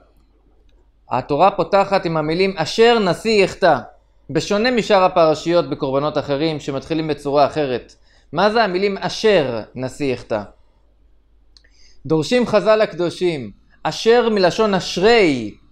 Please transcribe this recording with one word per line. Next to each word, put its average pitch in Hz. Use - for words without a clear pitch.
התורה 143
פותחת 196
עם 165
המילים 170
"אשר 226
נשיא 202
יחטא", 165
בשונה 208
משאר 202
הפרשיות 165
בקורבנות 143
אחרים 143
שמתחילים 156
בצורה 143
אחרת. 127
מה 185
זה 226
המילים 196
"אשר 165
נשיא 127
יחטא"? 113
דורשים 160
חז"ל 214
הקדושים, 165
"אשר" 226
מלשון 202
אשרי, 175